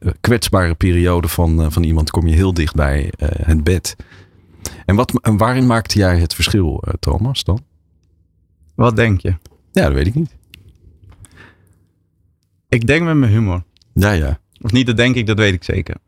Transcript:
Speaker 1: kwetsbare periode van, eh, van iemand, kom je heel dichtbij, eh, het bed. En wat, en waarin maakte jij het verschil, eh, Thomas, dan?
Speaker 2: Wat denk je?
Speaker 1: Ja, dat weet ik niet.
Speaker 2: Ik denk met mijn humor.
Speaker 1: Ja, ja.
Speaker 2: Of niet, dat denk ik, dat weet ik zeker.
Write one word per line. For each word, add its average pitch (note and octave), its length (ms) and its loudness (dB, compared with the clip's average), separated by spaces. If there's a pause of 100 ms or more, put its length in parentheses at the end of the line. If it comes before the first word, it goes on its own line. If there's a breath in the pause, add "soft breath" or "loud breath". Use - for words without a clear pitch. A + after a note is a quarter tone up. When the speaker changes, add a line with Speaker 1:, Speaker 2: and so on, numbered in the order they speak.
(200)
Speaker 1:
kwetsbare F#2 540 0
periode F2 540 0
van, E2 340 0
eh, D#2 80 0
van E2+ 120 0
iemand, D#2+ 280 0
kom E2 160 0
je D#2+ 80 2
heel F#2 200 2
dichtbij, D2 640 -2
eh, - 100 -2 (180)
het D#2+ 180 2
bed. F2 320 -2 (880 loud breath)
En F#2+ 120 2
wat, - 260 0
en G#2+ 140 2
waarin B2+ 300 2
maakte A2+ 320 0
jij F#2 200 4
het E2 160 0
verschil, F2 520 -2
eh, - 140 -4
Thomas, - 440 -2
dan? - 180 -2 (1120)
Speaker 2:
Wat A#2 220 0
denk A2 240 2
je? F2+ 140 -2 (380)
Speaker 1:
Ja, F#3+ 120 2
dat C#2+ 80 0
weet C2+ 140 0
ik A2 80 -2
niet. D#3 220 -4 (2250 soft breath)
Speaker 2:
Ik A#2 180 0
denk D#3 180 2
met D#3+ 120 0
mijn B2 160 4
humor. G2 300 0 (300)
Speaker 1:
Ja, G2 180 2
ja. D#2 280 -2 (220)
Speaker 2:
Of G#2 120 -4
niet, B2 140 2
dat A#2+ 100 0
denk A#2+ 180 2
ik, A#2 120 -2
dat G#2+ 120 0
weet G#2 160 4
ik F2 100 -6
zeker. F2+ 300 -4 (140)